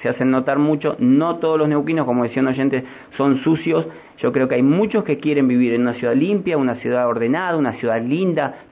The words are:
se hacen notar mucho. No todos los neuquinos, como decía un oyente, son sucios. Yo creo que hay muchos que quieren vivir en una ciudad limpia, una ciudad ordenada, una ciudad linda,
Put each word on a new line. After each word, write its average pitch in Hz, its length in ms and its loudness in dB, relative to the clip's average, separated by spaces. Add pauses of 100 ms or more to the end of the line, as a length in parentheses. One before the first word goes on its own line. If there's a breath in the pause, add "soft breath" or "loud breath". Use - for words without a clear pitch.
se 120 80 -2
hacen 123 220 0
notar 131 280 0
mucho. 151 400 0
No 151 380 2
todos 160 200 0
los 151 120 2
neuquinos, 151 360 0
como 123 180 0
decía 120 180 -2
un 131 80 2
oyente, 131 340 0 (340 loud breath)
son 139 200 2
sucios. 160 500 0 (320 loud breath)
Yo 123 120 0
creo 131 160 0
que 131 80 0
hay 123 60 2
muchos 190 420 2
que 151 140 -2
quieren 143 300 0
vivir 123 260 2
en 120 80 2
una 120 120 0
ciudad 120 200 -2
limpia, 175 440 0
una 131 180 0
ciudad 123 320 0
ordenada, 135 500 0
una 131 220 0
ciudad 117 200 0
linda, 151 720 -2